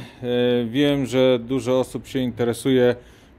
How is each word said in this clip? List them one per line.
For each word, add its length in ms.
wiem, 420
że 320
dużo 420
osób 260
się 120
interesuje 760